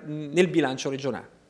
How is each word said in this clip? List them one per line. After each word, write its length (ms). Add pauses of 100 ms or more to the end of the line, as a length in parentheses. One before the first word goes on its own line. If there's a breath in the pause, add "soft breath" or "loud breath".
nel 440
bilancio 420
regionale. 380 (220)